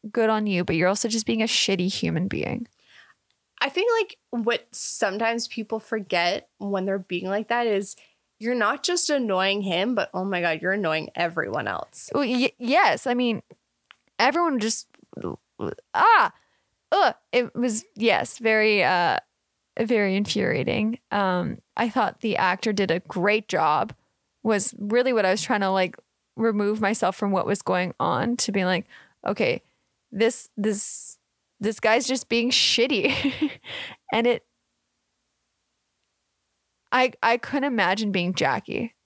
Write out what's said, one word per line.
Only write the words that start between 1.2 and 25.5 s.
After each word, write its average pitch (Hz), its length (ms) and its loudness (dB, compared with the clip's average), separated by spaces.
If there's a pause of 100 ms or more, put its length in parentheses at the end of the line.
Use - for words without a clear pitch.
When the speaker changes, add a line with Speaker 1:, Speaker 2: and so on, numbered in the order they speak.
Speaker 1:
being 226 160 0
a 220 40 2
shitty 190 460 0
human 165 360 -2
being. - 380 -4 (920)
Speaker 2:
I 262 80 0
think, 381 220 0 (100)
like, - 160 -6 (260)
what 233 300 -2
sometimes 226 720 -2
people 220 340 -8
forget 190 680 -2 (100)
when 196 280 -4
they're 196 120 -2
being 185 300 -6
like 208 200 -4
that 240 180 -2
is 202 280 0 (440)
you're 233 160 -2
not 233 280 0
just 349 280 0
annoying 202 500 2
him, 190 340 0
but, 202 200 -2
oh 185 100 -4
my 190 160 -2
God, 165 220 -2
you're 180 100 0
annoying 160 420 -2
everyone 160 540 -2
else. - 460 -4
Speaker 1:
Well, 285 120 0
y-, 311 320 0
yes. 247 480 2
I 240 60 0
mean, 247 300 0 (760)
everyone 285 420 2
just, - 280 0 (1040)
ah, 381 400 4 (580)
ugh. 359 240 2 (180)
It 240 220 0
was, 233 300 0 (120)
yes, 208 420 0
very, 214 440 2
uh, 165 360 2 (600)
very 208 380 2
infuriating. 208 840 -2 (120)
Um, 185 480 -2 (180)
I 226 140 -2
thought - 320 -2
the 214 160 -2
actor 185 340 0
did 190 180 0
a 175 100 0
great 208 460 0
job, 156 460 0 (500)
was 208 360 2
really 240 340 2
what 214 140 2
I 185 40 4
was 196 120 0
trying 214 180 0